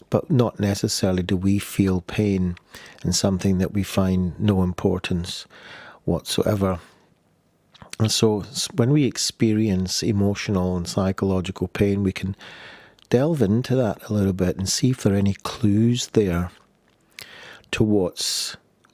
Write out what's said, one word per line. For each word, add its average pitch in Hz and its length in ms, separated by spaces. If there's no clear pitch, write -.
but - 200
not 120 300
necessarily 98 640
do 92 120
we 98 240
feel 95 440
pain 95 540
in 90 120
something 95 420
that 92 160
we 98 120
find 92 540
no 98 240
importance 90 840
whatsoever. 95 720
And 107 140
so 107 280
s-, - 340
when 120 160
we 147 140
experience 107 960
emotional 98 760
and 87 100
psychological 95 800
pain, 101 340
we 95 100
can 95 240
delve 143 320
into 117 360
that 113 340
a - 20
little 98 220
bit 90 240
and 95 100
see - 220
if 127 120
there 101 120
are - 20
any 98 260
clues 110 640
there 87 420
to - 80
what's - 760